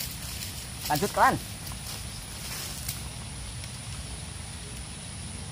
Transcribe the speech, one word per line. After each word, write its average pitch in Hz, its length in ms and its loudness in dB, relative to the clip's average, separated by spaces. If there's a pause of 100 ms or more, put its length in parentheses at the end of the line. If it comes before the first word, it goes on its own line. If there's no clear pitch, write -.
(880)
Lanjut, 151 240 6
kawan. 220 220 12 (4000)